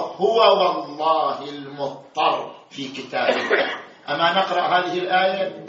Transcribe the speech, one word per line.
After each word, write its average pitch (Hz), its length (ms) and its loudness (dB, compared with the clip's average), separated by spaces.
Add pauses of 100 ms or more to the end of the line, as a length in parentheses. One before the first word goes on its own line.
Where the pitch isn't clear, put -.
(160)
هو 214 200 2
والله 151 1120 2
المضطر 143 1040 -4 (160)
في 139 180 -10
كتاب - 400 -4
الله." - 420 2 (380)
أما 170 240 2
نقرأ 185 280 0
هذه 180 380 0
الآية: 190 720 0